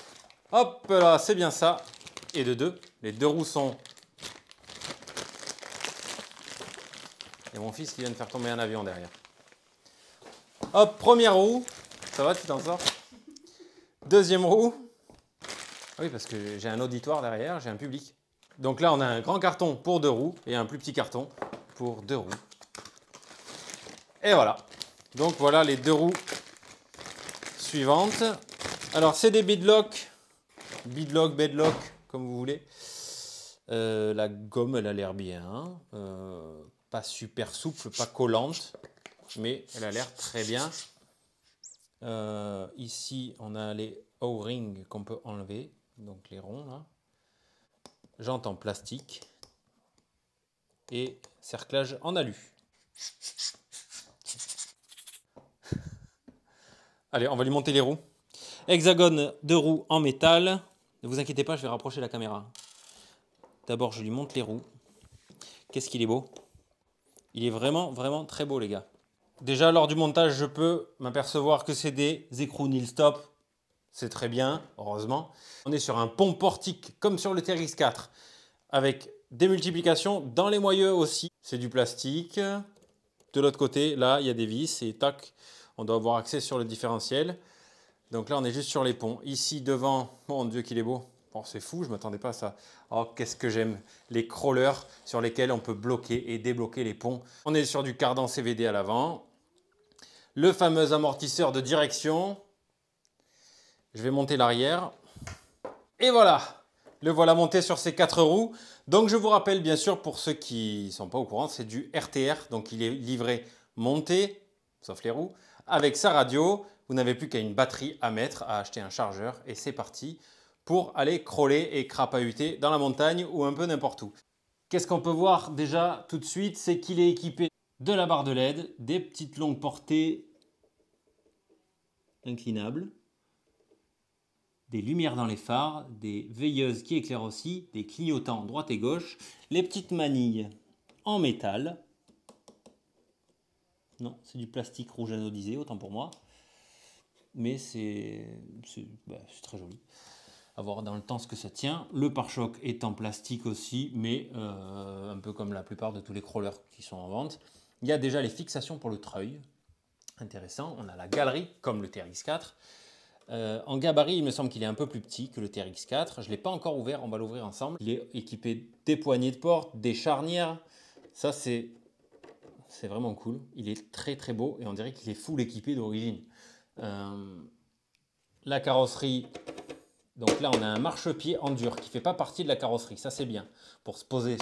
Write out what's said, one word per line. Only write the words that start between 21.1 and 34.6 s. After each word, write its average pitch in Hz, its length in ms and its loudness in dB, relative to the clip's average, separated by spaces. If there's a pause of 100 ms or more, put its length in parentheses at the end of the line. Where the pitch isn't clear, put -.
pour 117 280 -6
deux 123 160 -4
roues. 95 120 -8 (1900)
Et 208 100 4
voilà. 117 260 8 (580)
Donc 156 220 2
voilà 147 260 8
les 139 120 4
deux 135 160 4
roues 165 200 6 (1500)
suivantes. 160 640 4 (720)
Alors, 160 220 6
c'est 226 160 8
des 220 100 8
beadlock. 208 640 6 (760)
Beadlock, 147 500 2
bedlock, 151 400 4 (320)
comme 127 220 -8
vous 123 100 -6
voulez. 135 260 -6 (1080)
Euh, 110 420 0
la 107 140 0
gomme, 107 480 -2